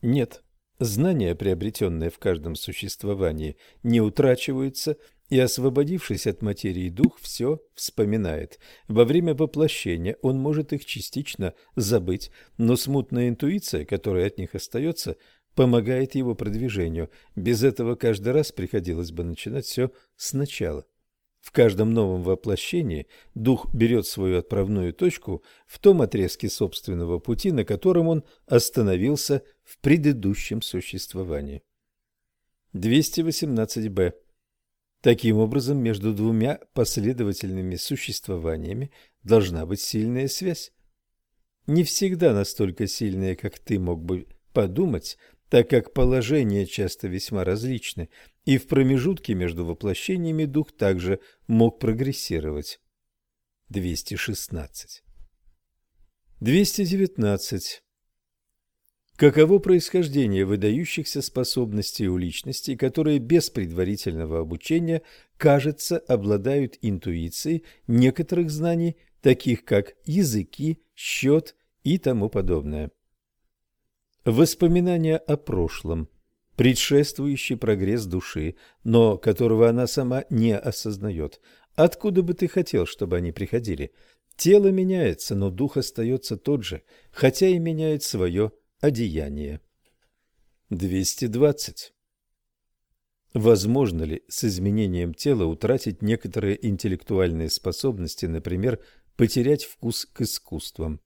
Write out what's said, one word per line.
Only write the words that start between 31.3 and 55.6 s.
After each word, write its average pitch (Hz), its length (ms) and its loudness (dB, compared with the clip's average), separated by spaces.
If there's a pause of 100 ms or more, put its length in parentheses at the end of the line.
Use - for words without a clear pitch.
Двести 123 500 0
восемнадцать 120 640 -2
Б. 92 240 0 (880)
Таким 113 380 4
образом, 127 400 0
между 110 360 0
двумя 113 460 0 (140)
последовательными 101 1000 -2
существованиями 87 1160 -6 (320)
должна 92 420 4
быть 98 140 -6
сильная 120 480 -4
связь. - 440 -6 (920)
Не 160 160 4
всегда 175 500 2
настолько 101 540 -2
сильная, 95 480 -2
как - 240 -10
ты 101 220 -2
мог 87 240 -4
бы 90 240 -6 (240)
подумать, 110 680 0 (300)
так 120 200 6
как 120 240 2
положения 123 760 2
часто 98 420 -6
весьма 95 360 -4
различны, 107 640 -4 (340)
и 135 140 4
в - 100 -4
промежутке 135 640 2
между 87 300 -2
воплощениями 156 800 -2
дух 143 280 -2
также 92 480 0 (260)
мог 113 320 4
прогрессировать. 82 1040 -4 (880)
Двести 90 460 -6
шестнадцать. - 880 -10 (1400)